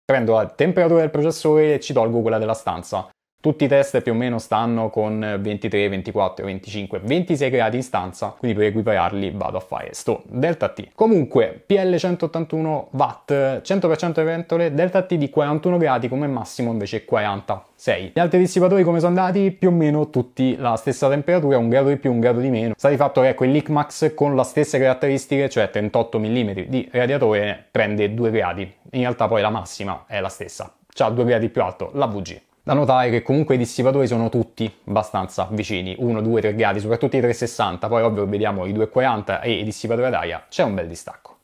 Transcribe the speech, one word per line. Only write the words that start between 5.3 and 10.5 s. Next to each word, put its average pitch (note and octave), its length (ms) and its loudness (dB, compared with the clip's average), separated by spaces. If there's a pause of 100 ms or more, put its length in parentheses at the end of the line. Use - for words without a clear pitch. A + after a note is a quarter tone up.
ventitré, G#2 520 -2
ventiquattro, F#2+ 560 -2
venticinque, G2 580 -8
ventisei C#3+ 460 0
gradi A#2 260 0
in C3 60 -4
stanza, G2 560 -6
quindi A2+ 180 -2
per G#2 120 4
equipararli G2+ 640 -2
vado F#2+ 260 -6
a - 20 -6
fare - 320 -10
sto - 320 -4
delta D3 460 -2